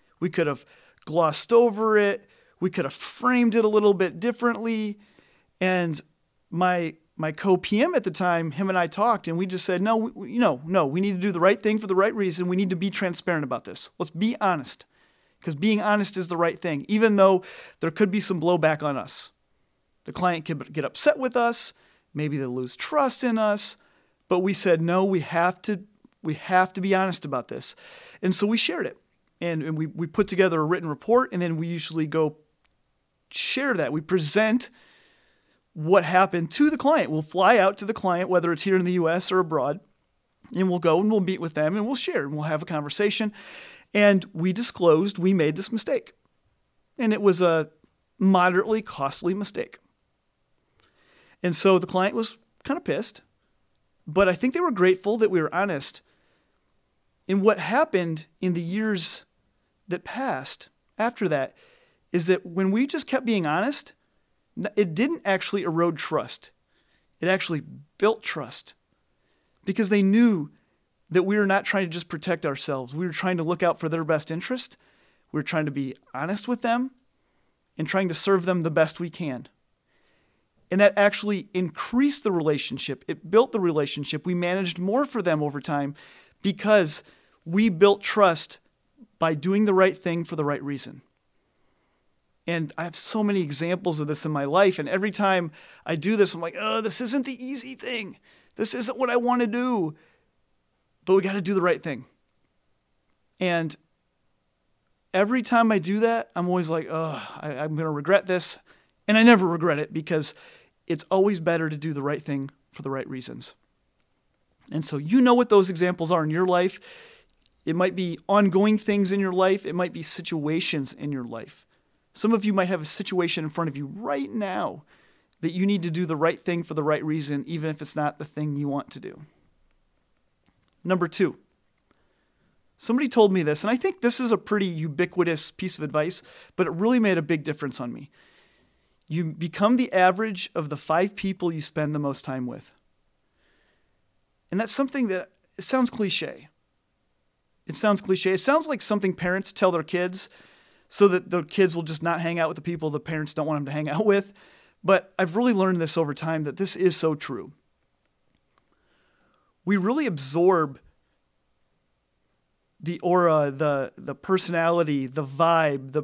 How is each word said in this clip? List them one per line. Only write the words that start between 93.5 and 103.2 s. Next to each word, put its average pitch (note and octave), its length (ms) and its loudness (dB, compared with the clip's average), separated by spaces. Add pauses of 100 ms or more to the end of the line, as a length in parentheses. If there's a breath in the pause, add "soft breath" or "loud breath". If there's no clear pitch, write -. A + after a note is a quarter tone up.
of D3+ 80 -4
this D3+ 180 -4
in D#3 60 -2
my C#3+ 140 -2
life. F3+ 340 4
And C#3+ 80 -8
every F#3+ 240 -2
time F#3 400 0 (340 loud breath)
I E3 120 -4
do F#3+ 180 -2
this, F#3+ 180 0
I'm E3 60 -10
like, E3+ 180 -8
"Oh, A3 220 -4
this A3 220 0
isn't B3 240 0
the B3+ 200 -10
easy C4 300 -8
thing. A3 420 -10 (380 soft breath)
This - 180 0
isn't A#3 240 -2
what B3+ 120 0
I B3 80 0
want A#3+ 240 2
to A3+ 60 2
do." A3+ 480 -2 (1080 soft breath)
But F#3+ 120 4
we F#3+ 60 6
gotta F#3+ 200 -4
do F#3 120 -4
the F#3+ 80 0
right F3 220 0
thing. C3+ 220 -8 (1300)